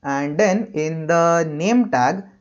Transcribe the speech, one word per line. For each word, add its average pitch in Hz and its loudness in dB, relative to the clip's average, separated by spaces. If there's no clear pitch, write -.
and 143 -4
then 208 0
in 156 -4
the 170 2
name 202 0
tag 139 0